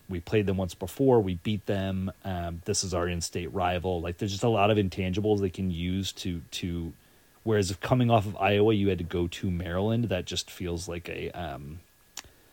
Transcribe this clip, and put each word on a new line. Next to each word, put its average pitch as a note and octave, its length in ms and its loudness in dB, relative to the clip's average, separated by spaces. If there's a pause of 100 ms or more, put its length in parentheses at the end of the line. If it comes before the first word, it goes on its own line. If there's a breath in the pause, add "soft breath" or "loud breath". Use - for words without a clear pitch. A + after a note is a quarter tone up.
we F2+ 120 -4
played G#2 260 2
them F#2+ 100 2
once F#2 180 -2
before, B2 460 4
we F#2 140 0
beat G#2 320 -4
them, F#2+ 440 -2 (140)
um, E2+ 400 -6
this G2+ 200 -2
is F2+ 100 -4
our F2 140 0
in-state E2+ 440 -6
rival. F2+ 480 0
Like, F2 160 -6
there's G#2 160 -4
just G2 120 -4
a A#2+ 40 4
lot G#2 220 6
of G#2+ 80 6
intangibles G2 640 2
they F#2+ 100 0
can F#2+ 200 -2
use F2+ 420 -2
to, F2 280 -6 (120)
to, E2+ 400 -4 (520 soft breath)
whereas G#2 260 2
if G2 100 -6
coming B2 300 4
off G#2+ 160 6
of G2+ 100 -8
Iowa, G#2 380 6
you G2 140 4
had F2+ 100 2
to E2+ 60 -4
go F2 220 0
to F#2+ 240 -4
Maryland, F#2+ 540 0
that F#2 220 -2
just - 240 -6
feels E2+ 380 -6
like E2+ 220 -8
a, E2+ 200 -8
um, D2 500 -10 (720 soft breath)